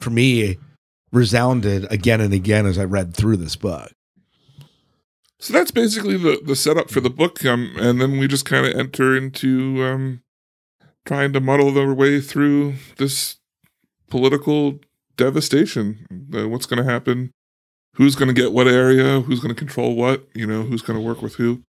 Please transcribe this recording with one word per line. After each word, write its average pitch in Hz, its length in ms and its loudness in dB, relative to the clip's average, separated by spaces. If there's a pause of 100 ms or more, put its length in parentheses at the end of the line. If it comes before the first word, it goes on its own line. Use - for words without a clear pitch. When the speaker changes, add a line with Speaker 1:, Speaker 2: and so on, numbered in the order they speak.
Speaker 1:
for 120 100 -8
me, 117 480 2 (540)
resounded 117 760 2
again 110 300 2
and 104 140 2
again 104 320 2
as 92 120 0
I 98 60 -2
read 92 300 -4
through 107 220 2
this 80 180 -4
book. 80 380 -8 (1500)
Speaker 2:
So - 120 -12
that's 370 180 2
basically 214 460 0
the, 165 280 0
the 139 120 -2
setup 156 340 0
for 139 100 0
the 123 100 2
book. 156 340 -2
Um, 120 340 -2
and 120 220 2
then 135 180 0
we 135 80 0
just 135 220 -2
kinda 135 280 0
enter 131 400 -2
into, 131 680 -2
um, 131 380 -6 (840)
trying 139 260 -2
to 135 80 0
muddle 139 380 2
our 139 160 0
way 139 260 2
through 143 540 0 (220)
this - 400 -4 (760)
political 143 680 0 (360)
devastation. 131 1120 -2 (100)
Uh, 107 120 -4
what's 120 180 -6
gonna 123 180 -2
happen? 123 460 -2 (680)
Who's 139 200 4
gonna 135 160 2
get 123 200 2
what 127 160 4
area? 131 520 4
Who's 127 200 -2
gonna 120 140 -4
control 120 400 -4
what? 123 400 0
You 113 120 -6
know, 107 180 -4
who's 117 180 -6
gonna 110 180 -6
work 113 220 -8
with 101 140 -10
who? 120 260 0 (160)